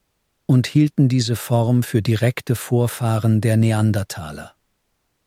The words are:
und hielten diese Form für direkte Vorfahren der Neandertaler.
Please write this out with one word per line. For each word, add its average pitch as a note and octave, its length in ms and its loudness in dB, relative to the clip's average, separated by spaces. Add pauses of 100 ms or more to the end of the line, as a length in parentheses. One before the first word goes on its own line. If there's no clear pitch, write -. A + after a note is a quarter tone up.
(460)
und B2+ 220 2
hielten D3 400 2
diese A#2+ 300 0
Form A#2+ 440 0
für A#2 200 -2
direkte A#2 540 -2
Vorfahren A2+ 840 0
der A2 160 2
Neandertaler. G#2+ 1000 -2 (720)